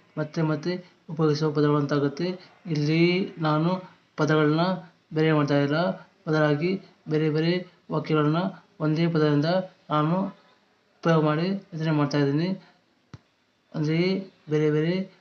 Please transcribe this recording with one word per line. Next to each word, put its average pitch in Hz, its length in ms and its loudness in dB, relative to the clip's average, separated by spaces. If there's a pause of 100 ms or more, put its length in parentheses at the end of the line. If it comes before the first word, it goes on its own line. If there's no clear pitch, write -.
(180)
ಮತ್ತೆ 156 240 -4
ಮತ್ತೆ 156 300 -2 (380)
ಉಪಯೋಗಿಸುವ 156 420 0
ಪದಗಳು 147 260 2
ಅಂತಾಗುತ್ತೆ. 143 500 -2 (380)
ಇಲ್ಲಿ 165 720 0
ನಾನು 160 440 0 (360)
ಪದಗಳನ್ನ 156 440 2 (520)
ಬೇರೆ 156 200 2
ಮಾಡ್ತಾ 147 260 2
ಇಲ್ಲ, 151 300 0 (380)
ಬದಲಾಗಿ 156 540 0 (280)
ಬೇರೆ 156 200 0
ಬೇರೆ 170 380 -2 (240)
ವಾಕ್ಯಗಳನ್ನ 151 460 0 (420)
ಒಂದೇ 156 280 0
ಪದದಿಂದ 151 380 2 (440)
ನಾನು 151 260 0 (880)
ಉಪಯೋಗ 160 220 4
ಮಾಡಿ 151 220 0 (260)
ರಚನೆ 160 180 -2
ಮಾಡ್ತಾ 147 260 0
ಇದ್ದೀನಿ. 147 320 0 (1300)
ಅಂದ್ರೆ 165 440 0 (300)
ಬೇರೆ 151 220 2
ಬೇರೆ 156 220 0 (280)